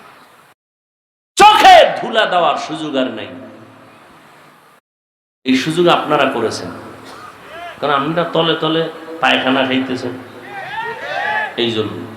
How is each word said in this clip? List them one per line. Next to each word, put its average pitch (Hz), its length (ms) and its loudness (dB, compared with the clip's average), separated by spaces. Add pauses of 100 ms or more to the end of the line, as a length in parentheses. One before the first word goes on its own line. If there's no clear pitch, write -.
(1400)
চোখে 381 480 10 (180)
ধুলা 226 240 0
দেওয়ার 165 300 2
সুযোগ 151 400 -6
আর 131 100 0
নাই। 113 200 -10 (2250)
এই 131 120 2
সুযোগ 160 320 2
আপনারা 147 360 2
করেছেন, 110 460 -4 (1080)
কারণ 147 120 0
আপনারা 160 400 -2
তলে 165 280 2
তলে 160 280 -2 (320)
পায়খানা 127 440 2
খাইতেছেন। 127 460 -4 (1500)
এই 120 140 -2
জন্য 107 200 -4 (260)